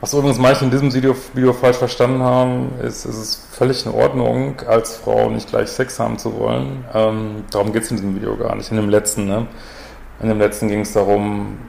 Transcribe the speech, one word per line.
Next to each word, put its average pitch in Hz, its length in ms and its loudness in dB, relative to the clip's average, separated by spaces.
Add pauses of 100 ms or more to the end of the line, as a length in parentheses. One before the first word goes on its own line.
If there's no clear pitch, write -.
Was - 120 -6
übrigens 139 260 2
manche 135 240 6
in 127 80 2
diesem 139 200 2
Video, 131 220 4 (180)
Video 127 200 4
falsch 123 240 4
verstanden 127 480 2
haben, 127 480 2 (100)
ist, 120 220 -8
es 113 120 -8
ist 110 360 -8
völlig 131 340 0
in 113 60 -4
Ordnung, 127 640 0 (100)
als 113 300 2
Frau 113 340 2
nicht 110 180 -6
gleich 110 200 0
Sex - 320 -4
haben 113 180 -2
zu 113 220 -6
wollen. 127 520 -2
Ähm, 107 600 0
darum 104 200 0
geht's 113 200 -2
in 110 60 -2
diesem 98 180 -2
Video 107 200 -4
gar 107 200 -4
nicht, 107 160 -10
in 110 60 2
dem 104 100 0
letzten, 104 380 2
ne? 107 200 -2 (760)
In 113 80 -2
dem 107 120 2
letzten 110 260 2
ging's 104 260 -2
darum 101 640 2 (120)